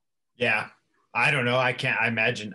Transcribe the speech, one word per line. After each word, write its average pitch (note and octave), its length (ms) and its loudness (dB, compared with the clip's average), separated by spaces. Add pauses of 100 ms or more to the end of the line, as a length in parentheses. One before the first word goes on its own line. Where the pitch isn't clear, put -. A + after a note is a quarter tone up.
(360)
Yeah. A2+ 320 0 (460)
I B2 180 2
don't C3+ 140 0
know. A#2+ 120 2
I B2+ 160 2
can't, A#2+ 260 -2
I A2+ 80 2
imagine, A2+ 480 -2